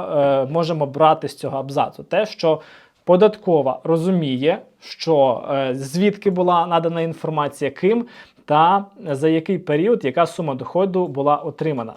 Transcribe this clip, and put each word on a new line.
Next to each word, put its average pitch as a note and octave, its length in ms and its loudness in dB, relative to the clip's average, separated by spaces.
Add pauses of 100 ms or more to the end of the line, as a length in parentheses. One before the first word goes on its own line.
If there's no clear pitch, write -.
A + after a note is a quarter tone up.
(180)
е, C#3 280 2
можемо D#3 400 -2
брати D3+ 420 2
з - 80 -10
цього C#3 220 -8
абзацу? C3+ 460 -4
Те, G3+ 220 -2
що D#3+ 360 0 (440)
податкова E3+ 800 2
розуміє, D#3+ 760 0 (200)
що, C#3 720 0
е, C3+ 240 -2
звідки F3+ 540 0
була F3+ 380 2
надана E3 340 0
інформація, D#3 720 -4
ким A3+ 340 0 (400)
та F3 400 4 (240)
за C#3+ 200 0
який D#3+ 280 0
період E3+ 480 0
яка D3+ 200 2
сума D#3+ 300 -6
доходу F3+ 520 -2
була C#3+ 280 0
отримана. C#3+ 600 -6